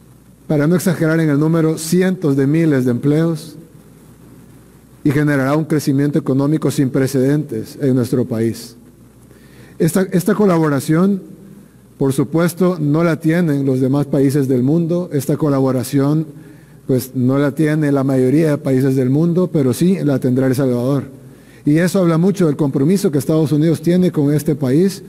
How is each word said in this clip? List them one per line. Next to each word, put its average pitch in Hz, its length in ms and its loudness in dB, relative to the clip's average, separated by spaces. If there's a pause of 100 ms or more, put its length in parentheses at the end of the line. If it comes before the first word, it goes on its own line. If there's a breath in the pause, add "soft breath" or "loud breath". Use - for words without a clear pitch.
(460)
para 147 200 0
no 180 100 2
exagerar 165 440 0
en 156 80 2
el 143 100 2
número, 160 380 2
cientos 180 640 0
de 135 80 2
miles 147 400 2
de 123 60 0
empleos 151 640 -2 (1500)
y 147 60 2
generará 143 460 0
un 156 100 -2
crecimiento 143 520 0
económico 143 520 0
sin 135 180 0
precedentes 135 920 -2
en 131 120 2
nuestro 123 300 0
país. 113 500 -4 (1040 loud breath)
Esta, 185 240 0
esta 185 320 0
colaboración, 165 880 0 (760 loud breath)
por 135 140 0
supuesto, 170 680 0
no 151 240 0
la 156 160 0
tienen 160 440 0
los 131 140 0
demás 135 280 0
países 139 420 0
del 127 160 2
mundo. 170 480 0
Esta 147 240 -2
colaboración, 139 880 0 (640 loud breath)
pues, 127 260 -2
no 131 240 0
la 143 140 0
tiene 151 400 0
la 139 100 0
mayoría 135 480 2
de 143 80 0
países 135 380 0
del 127 120 0
mundo, 170 440 0
pero 131 200 0
sí 180 300 0
la 139 160 0
tendrá 131 300 0
El 127 80 0
Salvador. 131 480 -2 (600 loud breath)
Y 147 140 2
eso 185 220 0
habla 170 180 2
mucho 185 280 2
del 139 100 0
compromiso 151 560 0
que 143 60 0
Estados 156 340 0
Unidos 151 280 0
tiene 175 300 2
con 147 240 0
este 147 220 -2
país 143 520 0